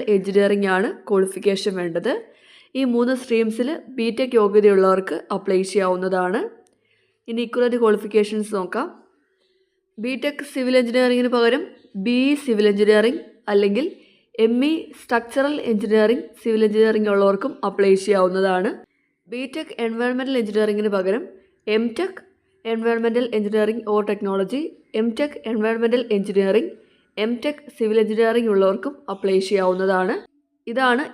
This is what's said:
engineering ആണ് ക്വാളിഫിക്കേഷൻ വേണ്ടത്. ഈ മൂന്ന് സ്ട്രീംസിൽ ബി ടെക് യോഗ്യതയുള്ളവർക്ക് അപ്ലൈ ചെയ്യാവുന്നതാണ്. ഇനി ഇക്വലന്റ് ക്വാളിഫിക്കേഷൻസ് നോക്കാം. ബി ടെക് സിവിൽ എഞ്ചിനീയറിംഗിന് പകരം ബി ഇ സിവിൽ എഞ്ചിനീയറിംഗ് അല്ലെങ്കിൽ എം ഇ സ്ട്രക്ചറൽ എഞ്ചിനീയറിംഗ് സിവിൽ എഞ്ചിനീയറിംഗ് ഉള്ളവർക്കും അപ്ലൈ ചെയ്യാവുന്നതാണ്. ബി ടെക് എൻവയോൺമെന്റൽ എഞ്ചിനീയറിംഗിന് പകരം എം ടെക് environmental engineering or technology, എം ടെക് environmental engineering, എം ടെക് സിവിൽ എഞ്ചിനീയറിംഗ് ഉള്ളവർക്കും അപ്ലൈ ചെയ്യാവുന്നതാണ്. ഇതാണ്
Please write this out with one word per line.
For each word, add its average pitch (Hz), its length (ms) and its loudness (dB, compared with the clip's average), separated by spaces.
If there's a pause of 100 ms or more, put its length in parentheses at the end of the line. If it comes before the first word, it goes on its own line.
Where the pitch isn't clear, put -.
(160)
engineering 202 480 2 (120)
ആണ് 226 160 0 (180)
ക്വാളിഫിക്കേഷൻ 190 720 0
വേണ്ടത്. 175 320 -2 (640)
ഈ 269 40 0 (100)
മൂന്ന് 240 300 2
സ്ട്രീംസിൽ 226 480 0 (260)
ബി 233 100 0 (120)
ടെക് 254 220 0
യോഗ്യതയുള്ളവർക്ക് 196 760 4 (200)
അപ്ലൈ 190 220 0 (140)
ചെയ്യാവുന്നതാണ്. 185 680 0 (880)
ഇനി 233 180 -4
ഇക്വലന്റ് 240 340 0
ക്വാളിഫിക്കേഷൻസ് 214 760 0
നോക്കാം. 214 280 -6 (1160)
ബി 254 200 -4
ടെക് 294 300 -6
സിവിൽ 254 280 0
എഞ്ചിനീയറിംഗിന് 247 540 2
പകരം 240 280 2 (400)
ബി 240 120 0 (160)
ഇ - 100 2
സിവിൽ 214 280 0
എഞ്ചിനീയറിംഗ് 214 520 4 (300)
അല്ലെങ്കിൽ 202 340 2 (600)
എം 233 80 2 (140)
ഇ - 20 0 (300)
സ്ട്രക്ചറൽ 269 560 -2 (160)
എഞ്ചിനീയറിംഗ് 214 520 2 (180)
സിവിൽ 220 260 0
എഞ്ചിനീയറിംഗ് 214 460 2
ഉള്ളവർക്കും 196 400 2 (140)
അപ്ലൈ 196 220 2 (140)
ചെയ്യാവുന്നതാണ്. 190 640 0 (600)
ബി 247 100 -8 (140)
ടെക് - 180 -12 (120)
എൻവയോൺമെന്റൽ 254 560 -2
എഞ്ചിനീയറിംഗിന് 208 560 0
പകരം 190 260 -2 (540)
എം 233 80 0 (140)
ടെക് 381 220 -6 (520)
environmental 233 520 0 (120)
engineering 214 420 0 (120)
or 208 180 2
technology, 196 520 -4 (380)
എം 226 80 0 (100)
ടെക് 294 200 -4 (140)
environmental 226 500 0 (140)
engineering, 196 520 0 (560)
എം 233 80 -2 (120)
ടെക് 294 180 -4 (140)
സിവിൽ 220 280 0
എഞ്ചിനീയറിംഗ് 226 500 2
ഉള്ളവർക്കും 196 400 2 (200)
അപ്ലൈ 190 240 0 (120)
ചെയ്യാവുന്നതാണ്. 190 640 0 (560)
ഇതാണ് 254 320 0 (100)